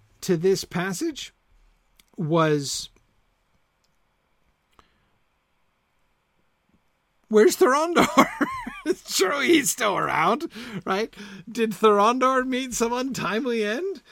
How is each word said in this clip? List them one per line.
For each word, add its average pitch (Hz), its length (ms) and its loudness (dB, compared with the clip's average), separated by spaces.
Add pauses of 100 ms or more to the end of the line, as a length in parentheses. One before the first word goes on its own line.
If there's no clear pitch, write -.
(200)
to 185 160 0
this 180 280 2
passage 190 680 -6 (880)
was, 156 720 0 (4000)
"Where's 220 280 6
Thorondor?" 339 680 4 (600)
<laughs> 349 200 -4
Surely 285 420 0
he's 302 220 4
still 208 260 -2
around, 156 540 0 (340)
right? 202 300 -4 (360)
Did 220 220 -2
Thorondor 240 760 2
meet 254 280 -4
some 233 180 -2
untimely 226 720 -4
end? 285 480 -6